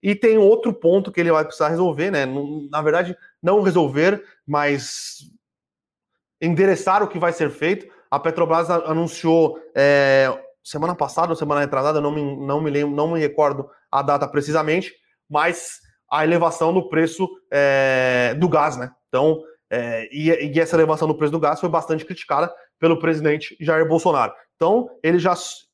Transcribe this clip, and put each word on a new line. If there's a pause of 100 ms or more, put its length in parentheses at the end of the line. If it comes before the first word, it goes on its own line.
E
tem
outro
ponto
que
ele
vai
precisar
resolver,
né?
N-,
na
verdade, (260)
não
resolver, (240)
mas (1200)
endereçar
o
que
vai
ser
feito. (240)
A
Petrobras
a-,
anunciou, (160)
é, (320)
semana
passada
ou
semana
retrasada,
não
me, (240)
não
me
lembro,
não
me
recordo (200)
a
data
precisamente, (360)
mas (320)
a
elevação
no
preço, (220)
é,
do
gás,
né? (160)
Então, (280)
é,
e,
e
essa
elevação
no
preço
do
gás
foi
bastante
criticada (240)
pelo
presidente
Jair
Bolsonaro. (240)
Então, (120)
ele
já (400)